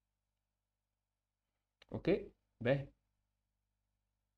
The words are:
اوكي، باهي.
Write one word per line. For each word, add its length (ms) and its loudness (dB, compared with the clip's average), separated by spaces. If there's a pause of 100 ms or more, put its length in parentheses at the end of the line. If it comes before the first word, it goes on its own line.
(1900)
اوكي، 380 0 (300)
باهي. 280 2 (1500)